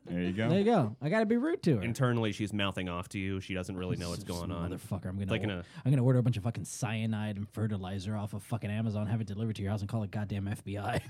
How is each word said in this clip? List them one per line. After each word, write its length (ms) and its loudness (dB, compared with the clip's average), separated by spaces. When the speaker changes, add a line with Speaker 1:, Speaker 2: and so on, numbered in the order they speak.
Speaker 1:
There 120 0
you 100 0
go. 160 2
Speaker 2:
There 100 6
you 60 4
go. 360 4
I 60 -2
gotta 180 4
be 120 4
rude 260 0
to 140 6
her. 40 2
Speaker 3:
Internally, 520 2
she's 180 -2
mouthing 380 0
off 200 -4
to 80 -6
you. 220 -2
She 140 -6
doesn't 240 -4
really 180 -2
know 140 -4
what's 160 -6
Speaker 2:
This 120 -4
Speaker 3:
going 140 -4
on. 180 -2
Speaker 2:
motherfucker, 360 -6
I'm 120 -4
gonna 140 -2
Speaker 3:
Like 80 2
Speaker 2:
o-, 60 0
Speaker 3:
in 60 0
a 120 -4
Speaker 2:
I'm 40 4
gonna 140 4
order 160 6
a 20 6
bunch 140 4
of 80 -4
fucking 220 -2
cyanide 720 -2
and 100 -6
fertilizer 720 -2
off 160 -4
of 100 -6
fucking 260 -4
Amazon, 380 0
have 140 0
it 60 -4
delivered 280 -2
to 60 -6
your 100 0
house, 80 0
and 100 -4
call 140 0
it 80 -6
goddamn 380 -2
F 160 -6
B 120 -4
I. 220 -2